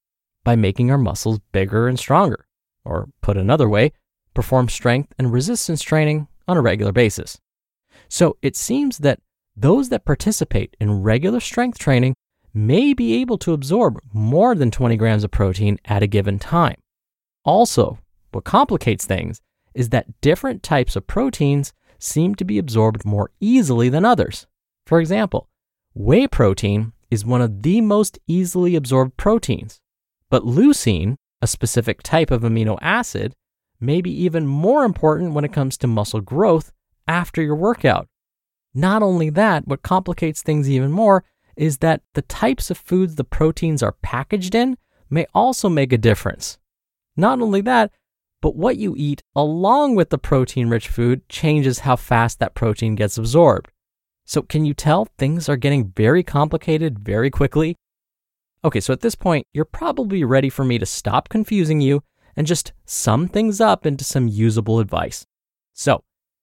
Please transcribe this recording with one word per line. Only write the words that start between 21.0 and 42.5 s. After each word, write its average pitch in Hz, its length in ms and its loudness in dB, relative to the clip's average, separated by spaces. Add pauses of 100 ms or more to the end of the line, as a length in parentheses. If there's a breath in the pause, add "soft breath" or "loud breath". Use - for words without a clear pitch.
proteins 143 680 -2 (240)
seem 175 360 -2
to 185 120 -6
be 208 100 -2
absorbed 110 480 0
more 101 260 -2 (100)
easily 143 500 2
than 165 160 2
others. - 400 0 (400)
For 170 140 4
example, 190 500 -2 (420)
whey 135 340 2
protein 104 680 0 (160)
is 107 160 -2
one 123 160 2
of 104 180 -2
the 185 220 2
most 208 440 0
easily 180 480 0
absorbed 131 440 0
proteins, 202 640 -2 (480)
but 123 140 2
leucine, 120 720 2 (260)
a 113 40 2
specific - 560 -2
type 165 280 0
of 120 100 2
amino 113 400 0
acid, 160 540 -4 (460)
may 143 200 0
be 175 240 -4
even 160 220 -2
more 196 400 2
important 160 480 0
when 147 100 -2
it 147 80 -6
comes 135 240 -2
to - 100 -2
muscle 110 360 -2
growth 160 500 0 (340)
after 165 360 -2
your 151 140 -2
workout. 156 520 0 (640)
Not 190 280 2
only 175 260 2
that, 175 400 2
what 139 140 -4
complicates 175 580 -2
things 147 300 0
even 135 200 2
more 196 340 4 (320)
is 151 220 -2
that 160 220 2 (140)
the - 80 -2
types - 480 -4